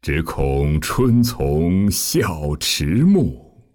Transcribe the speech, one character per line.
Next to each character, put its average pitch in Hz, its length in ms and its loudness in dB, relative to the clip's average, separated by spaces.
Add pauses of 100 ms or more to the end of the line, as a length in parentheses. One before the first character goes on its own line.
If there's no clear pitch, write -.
只 76 220 -2
恐 71 580 -2
春 120 420 2
从 85 640 0
笑 76 680 -2
迟 85 460 -2
暮 165 720 0